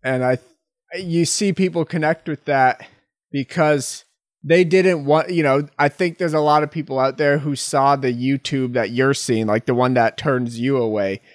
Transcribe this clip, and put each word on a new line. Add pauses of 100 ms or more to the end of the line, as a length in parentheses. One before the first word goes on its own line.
And
I, (580)
you
see
people
connect
with
that (440)
because (420)
they
didn't
want,
you
know, (120)
I
think
there's
a
lot
of
people
out
there
who
saw
the
YouTube
that
you're
seeing,
like
the
one
that
turns
you
away, (140)